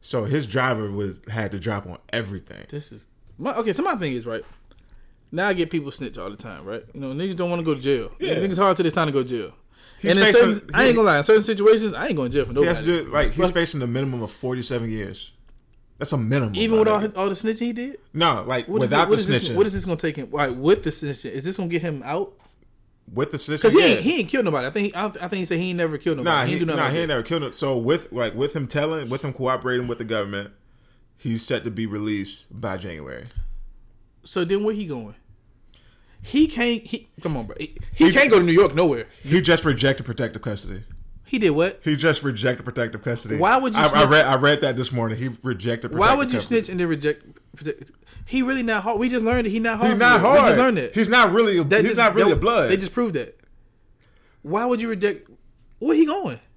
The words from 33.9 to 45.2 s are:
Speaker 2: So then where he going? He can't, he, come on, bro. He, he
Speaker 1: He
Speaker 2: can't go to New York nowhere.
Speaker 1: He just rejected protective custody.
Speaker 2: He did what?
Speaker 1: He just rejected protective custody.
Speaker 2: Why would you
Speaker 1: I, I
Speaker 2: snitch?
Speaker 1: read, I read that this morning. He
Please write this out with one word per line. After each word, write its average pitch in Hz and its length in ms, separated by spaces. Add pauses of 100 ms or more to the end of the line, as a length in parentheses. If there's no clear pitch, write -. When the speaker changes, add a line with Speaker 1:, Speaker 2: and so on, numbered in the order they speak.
Speaker 2:
So 180 220
then 196 180
where 214 120
he 208 100
going? 117 300 (1080)
He 302 260
can't, 240 360
he, - 260 (120)
come 160 160
on, 113 100
bro. - 120
He, - 160 (200)
he 160 120
Speaker 1:
He 190 40
Speaker 2:
can't 277 180
go 220 100
to 175 60
New 170 60
York 170 240
nowhere. 147 320 (160)
Speaker 1:
He 160 180
just 165 240
rejected 131 400
protective 113 360
custody. 101 420 (460)
Speaker 2:
He 262 80
did 202 140
what? 170 320
Speaker 1:
He 151 120
just 151 280
rejected 123 400
protective 113 400
custody. 117 340
Speaker 2:
Why 196 180
would 254 200
you 165 60
Speaker 1:
I, - 40
I - 20
Speaker 2:
snitch? 143 220
Speaker 1:
read, 151 160
I 135 120
read 143 240
that 131 140
this 123 160
morning. 113 280
He 127 100 (140)